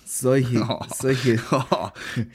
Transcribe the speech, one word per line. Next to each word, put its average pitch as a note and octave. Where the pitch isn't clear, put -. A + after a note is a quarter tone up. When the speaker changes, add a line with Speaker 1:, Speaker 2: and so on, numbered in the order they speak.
Speaker 1:
Solche, B2+
Speaker 2:
<laughs> A#2+
Oh. A#2
Speaker 1:
solche B2+
Speaker 2:
<laughs> -
Oh, B2